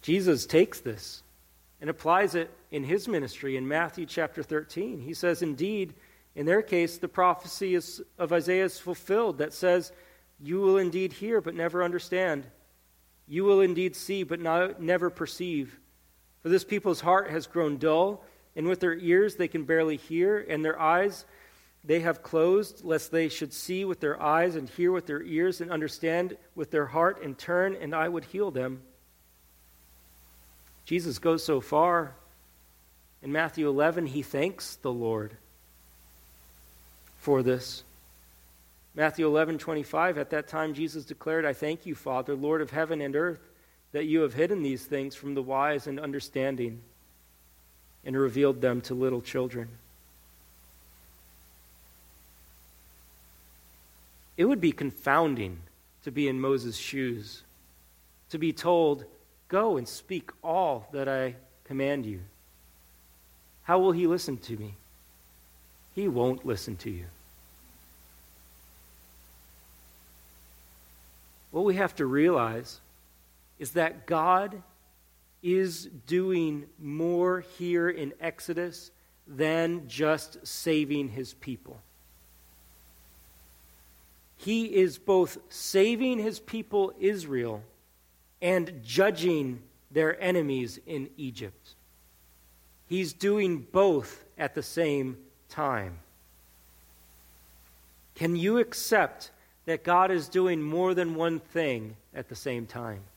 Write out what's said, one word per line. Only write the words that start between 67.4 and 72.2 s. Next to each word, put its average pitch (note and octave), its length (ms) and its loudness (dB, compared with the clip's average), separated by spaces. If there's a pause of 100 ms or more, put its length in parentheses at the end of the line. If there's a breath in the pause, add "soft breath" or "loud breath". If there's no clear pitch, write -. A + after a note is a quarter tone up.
What E3+ 140 -2
we G3 100 4
have F#3+ 220 0
to D3 100 0
realize B2+ 760 2 (760)